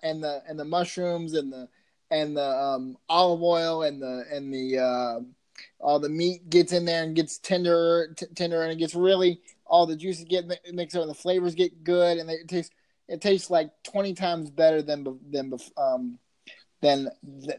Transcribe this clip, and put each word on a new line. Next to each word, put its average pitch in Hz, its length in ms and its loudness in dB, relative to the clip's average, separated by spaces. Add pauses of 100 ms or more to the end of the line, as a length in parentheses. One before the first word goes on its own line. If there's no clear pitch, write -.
and 160 220 -4
the, 143 240 -6
and 156 100 -10
the 147 60 -8
mushrooms 170 680 -4
and 139 180 -2
the, 127 160 -16 (420)
and 151 260 0
the, 139 120 0
um, 131 480 -2 (120)
olive 170 340 4
oil 165 420 2
and 143 180 -4
the, 127 300 -8
and 139 200 -8
the, 131 260 -2
uh, 123 420 0 (580)
all 147 220 2
the 147 80 -4
meat 175 420 -2
gets 175 220 6
in 175 140 0
there 165 180 0
and 160 100 -6
gets 160 240 -2
tender, 170 760 2
t-, 165 180 -10
tender, 170 280 -2
and 165 100 -2
it 165 60 -8
gets 165 160 -4
really, 180 460 4 (260)
all 170 200 6
the 160 100 -2
juices 170 280 -6
get 175 220 -2
mi-, 175 100 -6 (160)
mixed 175 240 -6
up 170 60 2
and 156 80 -6
the 147 40 -10
flavors 180 400 0
get 170 300 0
good, 175 340 4
and 165 120 -8
it 165 180 -8
tastes, 170 260 -4 (340)
it 170 120 -8
tastes, 196 300 2
like, 160 200 2 (120)
twenty 196 320 -4
times 170 360 -4
better 156 320 4
than 147 220 -6
bef-, 131 140 -8 (140)
than 135 180 -4
bef-, 123 260 -10
um, 127 420 -2 (640)
than, 139 280 2 (360)
th-, 151 140 -10